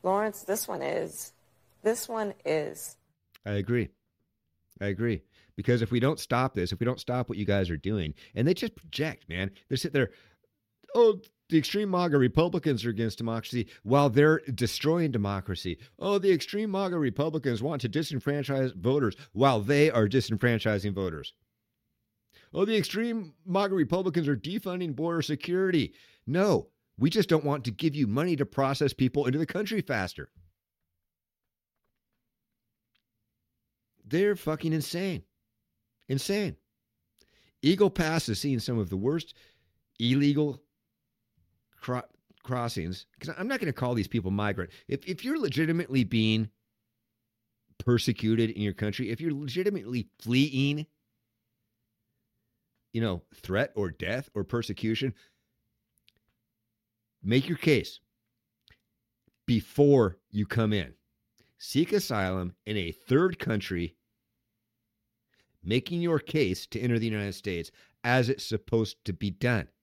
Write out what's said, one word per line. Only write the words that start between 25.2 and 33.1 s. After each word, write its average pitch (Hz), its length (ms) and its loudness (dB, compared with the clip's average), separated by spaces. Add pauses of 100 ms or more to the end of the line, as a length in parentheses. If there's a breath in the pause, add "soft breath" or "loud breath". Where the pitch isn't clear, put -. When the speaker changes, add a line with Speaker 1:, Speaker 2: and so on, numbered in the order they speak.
Speaker 2:
security." 175 720 2 (320 soft breath)
No, 175 420 2 (300)
we 143 120 4
just 202 180 2
don't 156 160 4
want 139 200 -2
to 120 60 -4
give 147 240 -2
you 143 120 0
money 151 300 0
to 135 100 -2
process 135 460 0
people 131 340 2
into 131 120 0
the 160 80 0
country 208 340 -2
faster. 95 500 -6 (3750)